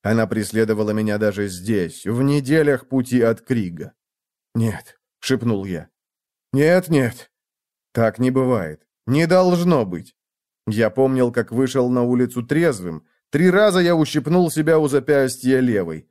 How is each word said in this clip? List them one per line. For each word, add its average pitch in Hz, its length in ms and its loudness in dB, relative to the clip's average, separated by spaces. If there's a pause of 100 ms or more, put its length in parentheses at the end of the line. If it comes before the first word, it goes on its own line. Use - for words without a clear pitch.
Она 113 240 0
преследовала 107 640 -2
меня 107 280 -2
даже 104 280 -2
здесь, 90 600 -4
в 120 160 -2
неделях 143 640 0
пути 123 340 -2
от 113 200 0
Крига. 92 520 -6 (640)
"Нет", 113 460 -4 (200)
шепнул 117 440 -2
я. 87 240 -8 (640)
"Нет, 165 380 2
нет. 135 420 -2 (640)
Так 113 260 0
не 127 120 0
бывает. 120 540 -2 (220)
Не 151 200 0
должно 175 580 2
быть". 87 300 -12 (520)
Я 110 220 0
помнил, 131 420 2
как 117 200 -4
вышел 127 380 0
на 123 140 0
улицу 123 400 0
трезвым. 117 640 -2 (240)
Три 170 200 2
раза 190 300 4
я 175 160 2
ущипнул 156 560 0
себя 156 280 2
у 151 80 2
запястья 131 720 2
левой. 95 520 -2